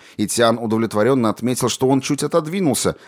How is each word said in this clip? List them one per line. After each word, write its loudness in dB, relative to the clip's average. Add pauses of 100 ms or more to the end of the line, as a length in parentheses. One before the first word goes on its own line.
(160)
и -2
Тиан 2
удовлетворённо 0
отметил, -2
что 0
он 2
чуть -2
отодвинулся 0 (120)